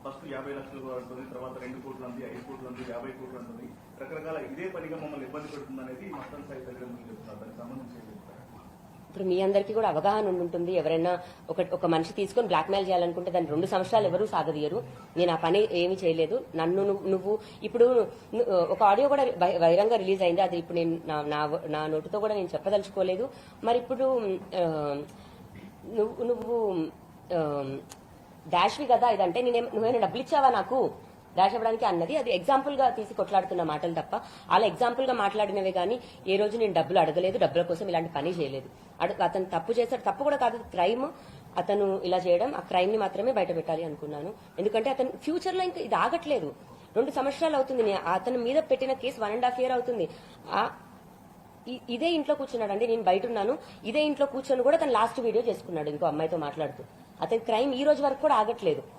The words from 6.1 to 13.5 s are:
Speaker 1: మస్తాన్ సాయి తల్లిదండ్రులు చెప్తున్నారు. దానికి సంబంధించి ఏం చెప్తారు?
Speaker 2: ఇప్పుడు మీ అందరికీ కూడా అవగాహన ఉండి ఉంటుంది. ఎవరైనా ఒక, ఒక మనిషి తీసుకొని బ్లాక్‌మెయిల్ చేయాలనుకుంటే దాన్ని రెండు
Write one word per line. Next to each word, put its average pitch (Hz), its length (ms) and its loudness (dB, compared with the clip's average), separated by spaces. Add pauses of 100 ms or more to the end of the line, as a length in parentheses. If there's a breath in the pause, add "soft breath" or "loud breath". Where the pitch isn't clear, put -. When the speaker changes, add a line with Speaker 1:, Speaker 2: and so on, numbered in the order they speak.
Speaker 1:
మస్తాన్ 143 340 -14
సాయి 131 140 -12
తల్లిదండ్రులు 123 480 -14
చెప్తున్నారు. 110 300 -16
దానికి - 180 -16
సంబంధించి 120 360 -14
ఏం 113 160 -18
చెప్తారు? - 260 -18 (760)
Speaker 2:
ఇప్పుడు 190 200 -4
మీ 180 120 2
అందరికీ 196 320 2
కూడా 220 160 2
అవగాహన 202 380 2
ఉండి 180 140 0
ఉంటుంది. 175 320 -2
ఎవరైనా 165 460 2 (300 loud breath)
ఒక, 165 120 -2 (120)
ఒక 180 120 -4
మనిషి 165 280 2
తీసుకొని 208 340 0
బ్లాక్‌మెయిల్ 180 400 2
చేయాలనుకుంటే 180 440 0
దాన్ని 170 180 0
రెండు 160 160 2